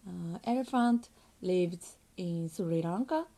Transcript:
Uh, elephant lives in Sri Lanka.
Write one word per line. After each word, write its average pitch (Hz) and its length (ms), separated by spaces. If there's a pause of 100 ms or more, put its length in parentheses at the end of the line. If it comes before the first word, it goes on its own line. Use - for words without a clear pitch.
Uh, 170 380
elephant 240 640 (320)
lives 180 560 (180)
in 170 320
Sri 165 360
Lanka. 247 420 (120)